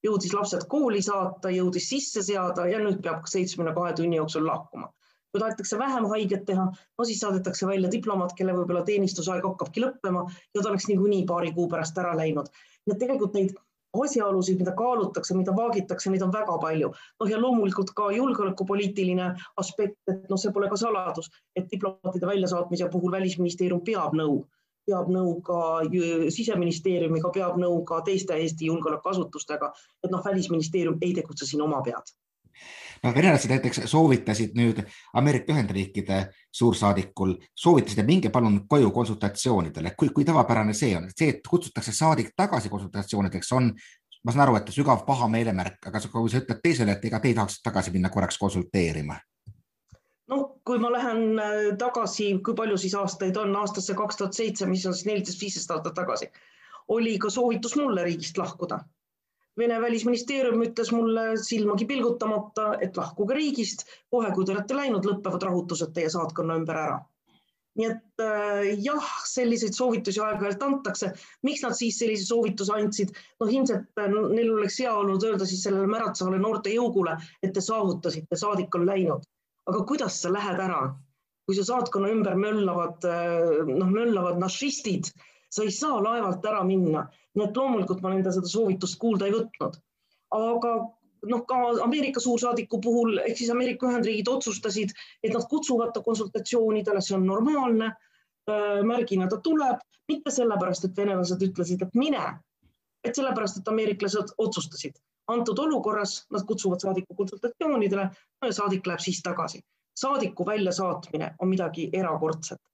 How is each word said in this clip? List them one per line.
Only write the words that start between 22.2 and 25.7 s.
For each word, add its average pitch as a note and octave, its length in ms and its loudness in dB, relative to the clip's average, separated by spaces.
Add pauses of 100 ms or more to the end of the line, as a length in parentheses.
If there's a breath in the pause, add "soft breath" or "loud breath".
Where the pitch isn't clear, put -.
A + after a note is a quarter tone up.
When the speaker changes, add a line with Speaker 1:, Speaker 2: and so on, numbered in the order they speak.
Speaker 1:
väljasaatmise F3+ 640 0
puhul F3+ 240 0
Välisministeerium F3+ 680 0
peab F3 320 0
nõu, D3+ 260 2 (420)
peab F#3 240 0
nõu F3+ 260 2 (100)
ka F3 140 0 (300)